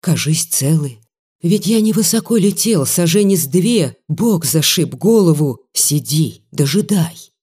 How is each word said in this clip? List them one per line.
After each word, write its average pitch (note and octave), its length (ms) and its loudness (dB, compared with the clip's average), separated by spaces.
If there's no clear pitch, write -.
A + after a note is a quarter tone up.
«Кажись, D#3 440 -2
целы. C#3 540 -2
Ведь G3+ 240 0
я A3 160 2
невысоко A3 560 0
летел, G3 480 0
сажени F#3+ 500 2
с C3+ 120 -2
две, F3 500 0
бок E3+ 380 -2
зашиб - 480 0
голову. E3 680 2
Сиди, C#3+ 800 -2
дожидай». E3 800 -2